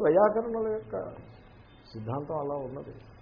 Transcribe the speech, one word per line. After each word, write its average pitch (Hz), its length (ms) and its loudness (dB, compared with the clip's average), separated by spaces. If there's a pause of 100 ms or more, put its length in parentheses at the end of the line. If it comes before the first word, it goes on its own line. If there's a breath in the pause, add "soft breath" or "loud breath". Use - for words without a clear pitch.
వైయాకరణల 220 600 4 (100)
యొక్క 214 180 -8 (960)
సిద్ధాంతం 139 520 -6
అలా 143 120 -4 (120)
ఉన్నది. 135 260 -12 (280)